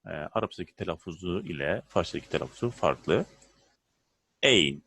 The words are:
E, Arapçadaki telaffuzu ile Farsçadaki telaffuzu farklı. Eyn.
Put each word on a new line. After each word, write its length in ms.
E, 40
Arapçadaki 640
telaffuzu 640
ile 460
Farsçadaki 420
telaffuzu 400
farklı. 560
Eyn. 460